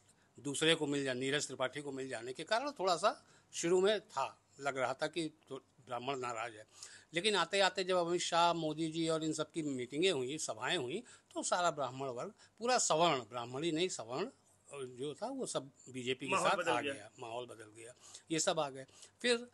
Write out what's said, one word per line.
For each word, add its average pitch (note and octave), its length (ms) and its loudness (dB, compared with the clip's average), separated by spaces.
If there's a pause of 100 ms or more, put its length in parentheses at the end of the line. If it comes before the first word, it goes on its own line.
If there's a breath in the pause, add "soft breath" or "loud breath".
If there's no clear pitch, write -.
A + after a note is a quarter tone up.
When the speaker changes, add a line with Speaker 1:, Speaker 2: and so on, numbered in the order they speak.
(400)
Speaker 1:
दूसरे C#3+ 340 2
को D3+ 120 2
मिल C#3+ 180 0
जा, C3 100 0
नीरज C3+ 320 0
त्रिपाठी C3 340 -2
को C#3+ 120 -6
मिल C3+ 160 -6
जाने B2 240 -6
के D#3+ 120 -10
कारण B3 260 0
थोड़ा F#3 260 2
सा G#3+ 300 0 (260)
शुरू F3+ 280 2
में G3+ 200 4
था, - 400 -4 (200)
लग C3+ 180 -2
रहा B2+ 160 2
था D#3 120 0
कि D#3 240 -2 (180)
तो C3+ 140 -10 (240)
ब्राह्मण B2+ 320 -4
नाराज A#2 380 -4
है, G#2+ 100 -18 (480 soft breath)
लेकिन G3+ 200 2
आते F#3 260 2
आते F#3+ 240 4
जब F#3 120 2
अमित F3 240 2
शाह, E3+ 320 4
मोदी D#3+ 360 -2
जी D#3+ 200 0
और D#3+ 160 0
इन D#3 80 0
सब D#3 180 -4
की E3 120 -4
मीटिंगें C#3+ 500 0
हुई, C#3 260 -2
सभाएं B2+ 380 -2
हुई, D3+ 260 -4 (320 soft breath)
तो D#4 80 -4
सारा F3+ 280 2
ब्राह्मण C3+ 380 -2
वर्ग, C3 240 -6 (260)
पूरा A#3+ 200 4
सवर्ण, D#3+ 420 4
ब्राह्मण B2 440 -6
ही E3+ 80 0
नहीं, E3+ 160 2
सवर्ण D3 420 -6 (440)
जो C3 400 -8
था G#3 140 -8
वो C4 180 -6
सब C#3+ 240 -4 (180)
बीजेपी B2+ 380 -4
के D#3+ 60 -2
Speaker 2:
माहौल F3 180 4
Speaker 1:
साथ F#3+ 60 4
Speaker 2:
बदल E3 160 2
Speaker 1:
आ A#2+ 80 2
Speaker 2:
गया। C#3 120 -2
Speaker 1:
गया, - 180 -12 (100)
माहौल A#2+ 260 -6
बदल A2 300 -16
गया, A2+ 160 -16 (380 soft breath)
ये D#3+ 100 2
सब E3 200 2
आ C#3+ 100 0
गए। C3 160 -12 (360 soft breath)
फिर A#3+ 320 0